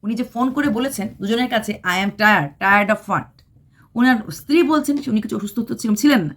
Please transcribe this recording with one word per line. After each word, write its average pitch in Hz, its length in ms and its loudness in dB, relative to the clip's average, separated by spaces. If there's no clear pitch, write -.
উনি 214 120 -6
যে 240 100 -4
ফোন 247 280 -4
করে 285 160 0
বলেছেন 233 400 -4
দুজনের 233 300 -2
কাছে, 214 240 -2
"I 185 320 -2
am 202 60 0
tired, 202 380 2
tired 202 280 2
of 208 240 -2
what?" - 280 -6
ওনার 240 360 2
স্ত্রী 302 320 0
বলছেন 294 400 0
সে, 262 80 -6
উনি 214 100 0
কিছু 220 160 -6
অসুস্থ 202 240 -6
তো 233 140 -6
ছিলেন, 214 200 -2
ছিলেন 269 260 4
না। 147 160 -4